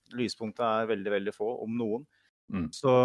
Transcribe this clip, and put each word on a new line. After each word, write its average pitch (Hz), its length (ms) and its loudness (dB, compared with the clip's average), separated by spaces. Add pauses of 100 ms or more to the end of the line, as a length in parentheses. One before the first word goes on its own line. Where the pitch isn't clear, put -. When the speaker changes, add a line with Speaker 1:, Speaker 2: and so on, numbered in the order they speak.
(160)
Speaker 1:
lyspunktet 117 480 -4
er 110 240 2
veldig, 101 240 0
veldig 101 240 0
få, 110 280 -4
om 113 140 -4
noen. 117 280 -2 (480)
Speaker 2:
Mm. 85 180 -2
Speaker 1:
Så, 135 200 2 (140)